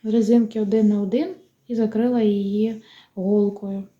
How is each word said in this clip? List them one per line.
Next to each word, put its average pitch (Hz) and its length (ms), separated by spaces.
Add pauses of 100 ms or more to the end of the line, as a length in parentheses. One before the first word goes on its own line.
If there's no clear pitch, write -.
резинки 220 580
один 214 260
на 208 140
один 269 340 (320)
і 240 80
закрила 226 460
її 208 640 (320)
голкою. 202 680 (160)